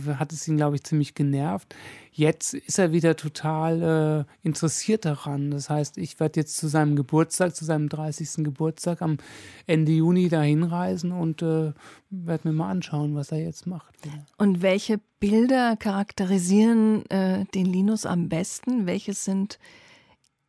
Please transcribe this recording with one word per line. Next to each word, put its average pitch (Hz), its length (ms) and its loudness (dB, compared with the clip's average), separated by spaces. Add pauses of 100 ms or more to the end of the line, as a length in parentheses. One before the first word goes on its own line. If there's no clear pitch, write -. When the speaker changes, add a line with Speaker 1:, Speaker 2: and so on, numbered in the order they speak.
(160)
Speaker 1:
hat 151 160 -4
es 156 160 -10
ihn, 156 100 0
glaub 147 180 2
ich, 135 80 -6
ziemlich 151 320 -2
genervt. 147 600 -2 (360)
Jetzt 156 420 0
ist - 240 -6
er 180 140 4
wieder 165 240 4
total, 156 1120 0
äh, - 180 -14
interessiert 170 580 -2
daran. 143 440 -4
Das 143 220 -6
heißt, 147 260 -2
ich 170 220 -8
werd 156 180 -2
jetzt 151 180 -2
zu 160 120 -4
seinem 147 280 4
Geburtstag, 160 600 0
zu 160 100 -10
seinem 151 240 0
dreißigsten 156 540 -6
Geburtstag 160 580 -4
am 156 160 0 (480)
Ende 160 260 2
Juni 175 380 4
dahin 151 340 4
reisen 175 480 -2
und, 165 300 -4
äh, 160 320 0 (380)
werd 170 340 -6
mir 160 80 0
mal 165 160 -2
anschauen, 147 460 -4
was 143 160 -6
er 156 80 -2
jetzt 165 260 -8
macht - 400 -12
wieder. 147 180 -14 (140)
Speaker 2:
Und 190 240 2
welche 202 380 2 (200)
Bilder 233 580 4
charakterisieren, 202 1300 2
äh, 190 360 0 (100)
den 185 100 2
Linus 190 400 2
am 170 240 -2
besten? 196 560 -4
Welche 196 280 -4
sind 196 440 -4 (920)